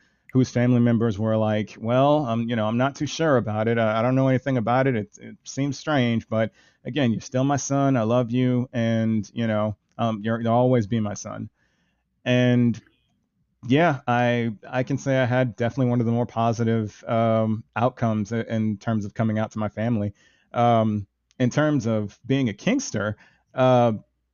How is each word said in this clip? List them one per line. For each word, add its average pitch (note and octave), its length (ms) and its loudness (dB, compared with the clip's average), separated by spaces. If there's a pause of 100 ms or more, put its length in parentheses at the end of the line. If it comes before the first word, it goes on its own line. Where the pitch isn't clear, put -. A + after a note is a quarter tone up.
(320)
whose B2+ 180 2
family B2 300 2
members A#2 380 2
were A2 200 0
like, G#2+ 420 -2
"Well, C3+ 460 2
um, A#2 220 -2
you A#2+ 80 -2
know, G#2+ 100 0
I'm A2+ 100 -2
not C3 180 0
too D3+ 120 -6
sure D3+ 320 0
about G#2+ 280 -2
it. A#2 120 2
I, A2 200 2
I A2 40 0
don't B2+ 120 0
know C3+ 140 2
anything C3 300 0
about B2 280 0
it. C3 80 0
It, G#2 260 -6
it A2+ 240 -18
seems C#3 340 -6
strange, A#2+ 500 0
but A2 240 -2 (320)
again, B2+ 280 -2
you're G2+ 100 -4
still B2+ 220 -4
my C#3+ 120 0
son. C#3 400 0
I A2+ 60 0
love A#2 280 0
you. B2+ 420 0
And, A2+ 600 0
you A#2 140 -4
know, G#2+ 300 -2 (200)
um, A2+ 260 -2
you're, A2+ 180 -2
you'll A2+ 120 0
always B2 340 2
be A2+ 140 -2
my G2+ 140 -4
son." G#2+ 360 -12 (760)
And B2 540 2 (840)
yeah, D3 400 2
I, A#2+ 460 0 (160)
I B2+ 140 -4
can C3 160 -2
say C3+ 200 0
I C3 60 2
had B2 320 0
definitely B2 340 0
one B2 100 2
of A2+ 60 2
the A#2 60 0
more A#2 140 0
positive, A2+ 800 -2
um, A2+ 600 0 (100)
outcomes A2 580 -2
i-, A2+ 100 -2
in A2 340 -2
terms G#2 300 -4
of G2+ 80 -12
coming A2 240 -2
out A2 140 -4
to G#2+ 60 -8
my G#2+ 120 -2
family. G#2 420 -2 (400)
Um, A2 540 2 (320)
in B2+ 100 2
terms D3 380 0
of G#2+ 400 -4
being C3+ 240 0
a - 20 -6
kinkster, G#2+ 600 -4 (400)
uh, B2 380 4 (420)